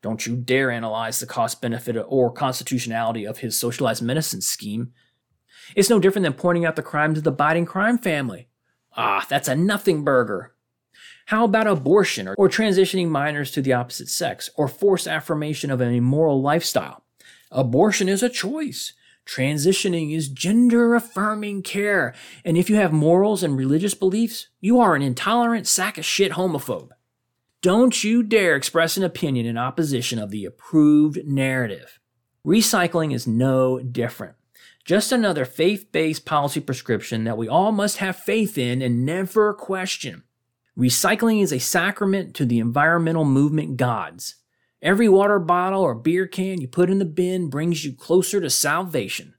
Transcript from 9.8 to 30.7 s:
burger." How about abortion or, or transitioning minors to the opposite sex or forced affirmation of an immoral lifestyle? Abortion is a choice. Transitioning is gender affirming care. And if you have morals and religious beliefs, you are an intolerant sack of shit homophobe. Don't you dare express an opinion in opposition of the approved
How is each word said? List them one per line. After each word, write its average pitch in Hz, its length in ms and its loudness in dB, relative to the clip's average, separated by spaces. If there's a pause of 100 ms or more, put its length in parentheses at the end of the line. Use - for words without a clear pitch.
burger." 120 500 0 (720)
How 220 180 2
about 220 220 2
abortion 160 600 2
or, 92 100 -8
or 196 120 4
transitioning 190 600 2
minors 147 440 -2
to 147 100 -2
the 131 100 2
opposite 123 360 -4
sex - 480 -6
or 143 120 0
forced 190 380 2
affirmation 151 640 -4
of 127 100 -2
an 120 140 0
immoral 135 480 2
lifestyle? 143 640 -2 (460)
Abortion 147 580 2
is 196 140 0
a 247 60 0
choice. 240 640 -6 (320)
Transitioning 151 880 0
is 156 140 -4
gender 233 680 4
affirming 208 680 -4
care. 196 520 -2 (300)
And 165 120 2
if 185 140 2
you 214 60 4
have 185 160 4
morals 175 500 4
and 147 140 0
religious 151 360 0
beliefs, 214 540 -2 (140)
you 233 180 4
are 202 160 6
an 139 80 0
intolerant 220 640 0
sack 190 320 -2
of 160 60 -10
shit 185 280 0
homophobe. 143 580 -4 (680)
Don't 220 440 4
you 226 180 2
dare 208 320 4
express 160 420 0
an 196 60 0
opinion 143 440 -2
in 117 120 -4
opposition 127 640 -2
of 104 100 -8
the 104 140 -8
approved 151 840 2